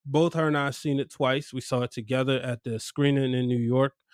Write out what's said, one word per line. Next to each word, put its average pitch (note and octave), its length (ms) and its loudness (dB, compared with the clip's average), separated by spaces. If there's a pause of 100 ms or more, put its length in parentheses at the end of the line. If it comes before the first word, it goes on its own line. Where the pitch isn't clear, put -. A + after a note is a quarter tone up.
both D#3+ 300 2
her D#3+ 120 0
and D3+ 80 2
I C#3+ 140 0
seen C#3 300 -2
it C#3 100 -4
twice. C3+ 420 0
We B2+ 100 -6
saw B2 200 -2
it B2 100 -4
together B2+ 480 0
at B2 240 -6
the A2+ 160 -6
screening C#3 540 0
in B2+ 140 0
New B2 100 2
York, B2+ 380 2 (180)